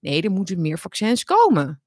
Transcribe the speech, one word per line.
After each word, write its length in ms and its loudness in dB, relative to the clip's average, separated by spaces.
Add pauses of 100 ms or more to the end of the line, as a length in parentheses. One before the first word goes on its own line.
Nee, 220 -2
er 80 0
moeten 300 -4
meer 180 -2
vaccins 460 -4
komen. 640 2